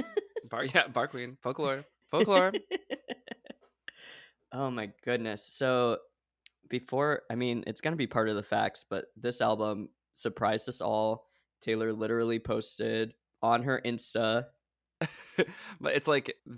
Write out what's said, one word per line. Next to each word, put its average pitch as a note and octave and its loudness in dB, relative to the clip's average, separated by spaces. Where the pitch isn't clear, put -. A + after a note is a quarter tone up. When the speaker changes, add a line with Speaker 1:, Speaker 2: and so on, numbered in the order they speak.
Speaker 1:
<laughs> - -6
Speaker 2:
Bar, B2 -2
yeah, D3 4
bar A#2+ 0
queen. B2 -10
Folklore. C#3 -2
Folklore. F#3+ 6
Speaker 1:
<laughs> - -12
Oh C3 -2
my G#2+ -6
goodness. A2+ -2
So B2 2
before, C#3 0
I A2+ -2
mean, A#2+ 0
it's - -6
gonna D#3+ 0
be C#3 0
part A2 2
of G#2+ 0
the G2+ -2
facts, G#2 0
but - -4
this A#2+ -2
album G#2+ 0
surprised A2 0
us B2 -6
all. A2 0
Taylor A2+ 0
literally A2+ 0
posted A2+ -2
on A#2 4
her C3 0
Insta. A#2 0
Speaker 2:
<laughs> D#3 -2
But D3 0
it's C#3 -2
like, C#3+ 2